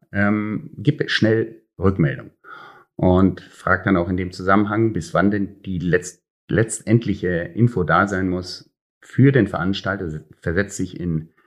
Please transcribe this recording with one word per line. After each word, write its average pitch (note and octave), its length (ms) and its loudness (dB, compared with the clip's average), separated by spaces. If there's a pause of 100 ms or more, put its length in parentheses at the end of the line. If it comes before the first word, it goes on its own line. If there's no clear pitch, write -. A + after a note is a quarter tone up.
(120)
Ähm, G#2 640 -2
gib - 320 0
schnell A2 520 0 (160)
Rückmeldung. E2 540 0 (640)
Und F#2 460 4
frag - 420 -4
dann G2 120 2
auch F2 140 -2
in F#2 80 -2
dem F#2 140 -6
Zusammenhang, G#2 600 0
bis F#2 220 -8
wann G2 160 2
denn G2+ 320 -4
die F#2+ 180 -6
letzt-, F2 460 -2 (240)
letztendliche G#2 800 0
Info F2+ 540 0
da E2+ 240 2
sein F#2+ 200 -2
muss F2+ 460 -6 (280)
für C3+ 300 4
den A#2 160 4
Veranstalter. F#2 800 -6 (160)
Versetz F2 360 -2
dich E2 220 -8
in E2 300 -4 (180)